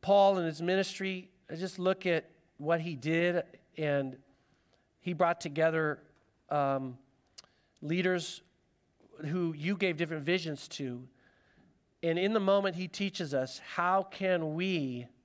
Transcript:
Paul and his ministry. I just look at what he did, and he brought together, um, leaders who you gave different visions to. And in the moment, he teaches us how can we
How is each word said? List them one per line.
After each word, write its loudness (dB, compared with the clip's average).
Paul 6
and 0
his -4
ministry. -2
I -8
just -8
look 2
at 2
what 0
he -4
did, 2
and -2
he -4
brought 2
together, 0
um, 0
leaders 0
who 0
you -2
gave 0
different -4
visions -2
to. -8
And 0
in 2
the 4
moment, 2
he -6
teaches -4
us -2
how 0
can -2
we -2